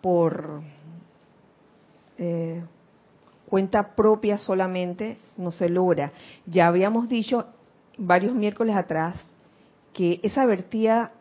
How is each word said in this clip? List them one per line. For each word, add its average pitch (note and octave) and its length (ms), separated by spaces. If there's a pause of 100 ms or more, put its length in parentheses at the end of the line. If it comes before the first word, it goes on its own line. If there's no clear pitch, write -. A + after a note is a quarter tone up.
por, D#3 600 (1600)
eh, E3+ 440 (880)
cuenta G3 460
propia G#3+ 420
solamente F#3 800 (200)
no F3 140
se E3+ 180
logra. E3+ 420 (340)
Ya E3+ 220
habíamos G#3 420
dicho A#3 360 (520)
varios F#3 360
miércoles G#3 420
atrás E3+ 400 (760)
que F3 300
esa C4 220
vertida A3 760